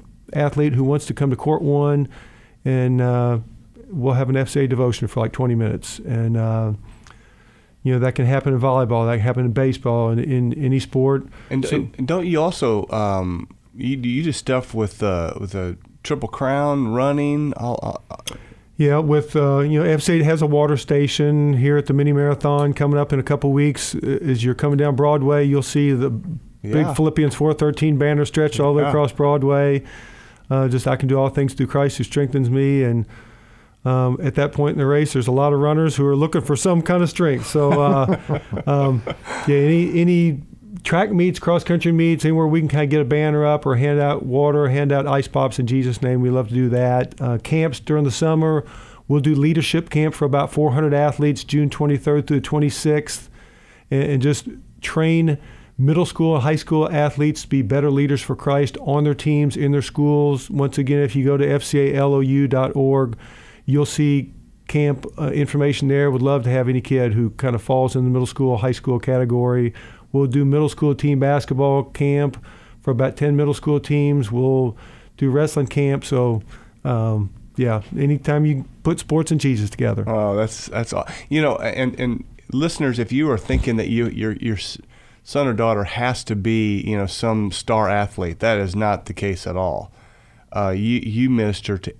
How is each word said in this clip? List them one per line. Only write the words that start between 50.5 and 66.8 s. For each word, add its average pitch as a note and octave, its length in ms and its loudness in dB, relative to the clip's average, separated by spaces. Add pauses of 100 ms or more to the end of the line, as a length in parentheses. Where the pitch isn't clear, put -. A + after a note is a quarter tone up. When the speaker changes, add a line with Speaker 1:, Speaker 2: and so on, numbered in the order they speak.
Speaker 1:
four D3+ 220 2
hundred D3 200 2
athletes, D3 500 0
June D3 240 0
twenty-third D3 600 0
through D3 100 2
the - 80 -2
twenty-sixth, D3+ 840 -2 (580)
and, C#3 140 0
and C#3+ 180 0
just C#3 260 0 (340)
train D#3+ 580 0 (360)
middle D3+ 300 2
school D#3+ 300 0
and B2+ 80 0
high D#3 120 2
school D#3 360 0
athletes D3 500 0
to - 80 -14
be C#3 140 2
better C3+ 260 0
leaders C#3 320 0
for - 140 -6
Christ C#3+ 460 -2
on D3 240 0
their D3 100 2
teams, D3 420 0
in C#3+ 140 0
their C#3+ 100 2
schools. D3 720 0
Once C#3 260 -2
again, C#3+ 240 2
if B2+ 140 0
you C3+ 100 2
go C#3 100 2
to C#3+ 140 2
F C#3+ 140 0
C D3 160 0
A C#3 160 2
L C#3 180 2
O C3+ 60 2
U C3+ 280 2
dot C3 280 0
org, C3+ 420 2 (500)
you'll C#3+ 180 2
see C#3+ 480 0 (340)
camp, C#3+ 380 0 (140)
uh, D3+ 80 -4
information C#3+ 600 0
there. C#3 220 2
Would B2+ 140 0
love C#3 200 2
to B2 60 -2
have B2+ 180 0
any B2+ 140 0